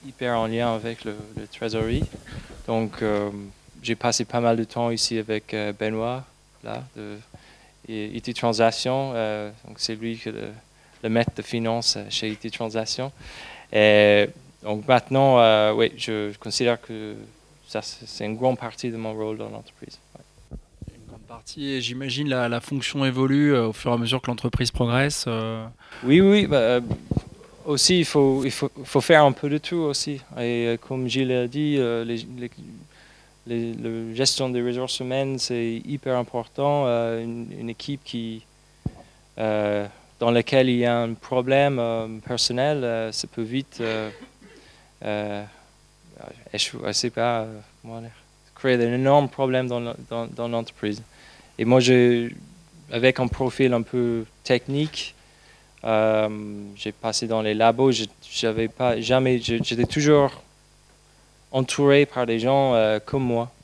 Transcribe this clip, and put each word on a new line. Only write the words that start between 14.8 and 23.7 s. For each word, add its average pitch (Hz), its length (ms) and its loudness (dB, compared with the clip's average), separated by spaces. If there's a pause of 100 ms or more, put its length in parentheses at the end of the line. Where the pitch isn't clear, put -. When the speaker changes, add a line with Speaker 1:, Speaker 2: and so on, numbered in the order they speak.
Speaker 1:
maintenant, 131 500 4
euh, 107 340 6
oui, 113 240 2
je, 107 360 -6
je 101 60 -18
considère 120 420 -2
que 107 340 -12 (540)
ça, 107 140 -6
c'est, - 240 -16
c'est - 180 -10
une 107 120 -6
grande 127 220 0
partie 117 320 -8
de 113 60 -10
mon 110 180 -8
rôle 110 240 -6
dans 107 100 -12
l'entreprise. - 500 -18 (180)
Ouais. - 400 -20 (400)
Speaker 2:
Une - 120 -20
grande 110 140 -20
partie, 117 460 -12
et 135 120 -4
j'imagine 127 480 -6
la, 127 200 0
la 117 120 -2
fonction 139 440 -4
évolue, 135 500 4
euh, 113 140 4
au 110 40 -2